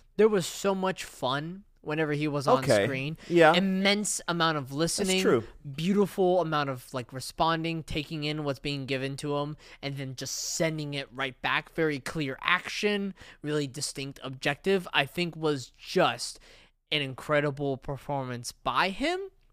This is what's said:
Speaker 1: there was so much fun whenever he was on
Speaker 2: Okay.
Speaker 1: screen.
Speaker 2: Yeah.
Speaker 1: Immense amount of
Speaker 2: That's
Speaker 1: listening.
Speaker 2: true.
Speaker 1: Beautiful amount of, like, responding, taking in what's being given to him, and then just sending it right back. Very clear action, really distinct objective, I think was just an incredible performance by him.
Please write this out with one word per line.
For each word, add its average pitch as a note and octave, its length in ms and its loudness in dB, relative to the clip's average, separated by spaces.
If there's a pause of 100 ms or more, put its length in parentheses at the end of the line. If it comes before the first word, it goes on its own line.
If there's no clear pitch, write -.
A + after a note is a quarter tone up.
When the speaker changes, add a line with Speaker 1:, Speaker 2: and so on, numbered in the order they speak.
(160)
Speaker 1:
there G#3+ 120 8
was G3+ 180 2
so - 280 -2
much F#3 300 -2
fun D3+ 600 -6 (180)
whenever D3+ 320 0
he D3 120 0
was C#3+ 220 0
on B3+ 160 6
Speaker 2:
Okay. G#2+ 200 6
Speaker 1:
screen. C3+ 340 -2 (100)
Speaker 2:
Yeah. E3 240 8
Speaker 1:
Immense G3 760 2
amount E3 300 2
of C3 120 -6
Speaker 2:
That's C#3 60 -10 (240)
Speaker 1:
listening. F#3 220 2
Speaker 2:
true. D3+ 240 4 (320)
Speaker 1:
Beautiful F#3 640 4
amount D3+ 300 0
of, B2+ 240 -10
like, B2+ 180 -6
responding, D#3+ 720 -2
taking D3+ 420 -6
in D3+ 180 -4
what's C#3+ 160 -2
being C#3+ 280 -6
given C3+ 320 -4
to C#3+ 180 -4
him, D3 220 -4 (240)
and C#3 160 -6
then C3 180 -8
just - 180 -8
sending D#3 600 -2
it C#3 180 -6
right C3 300 -6
back. C#3+ 320 -2
Very D#3 260 0
clear C3+ 400 -4
action, G3 720 0 (300)
really D3 240 0
distinct C#3 560 -8
objective, D3 720 0
I C#3+ 100 4
think E3+ 320 -4
was D3+ 400 -2
just - 640 0 (500)
an D3+ 120 0
incredible C#3 760 0
performance B2+ 720 -6
by C#3+ 380 2
him. D#4 320 -2 (320)